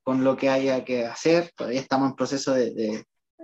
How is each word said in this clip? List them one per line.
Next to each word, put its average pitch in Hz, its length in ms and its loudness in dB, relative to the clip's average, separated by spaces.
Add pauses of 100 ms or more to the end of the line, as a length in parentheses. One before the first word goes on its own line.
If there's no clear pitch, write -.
con 131 200 0
lo 131 120 4
que 135 140 0
haya 131 340 2
que 123 220 -2
hacer. 165 500 0
Todavía 120 240 -4
estamos 135 300 0
en 131 60 -10
proceso 135 380 -2
de, 123 200 2
de, 107 320 -4 (380)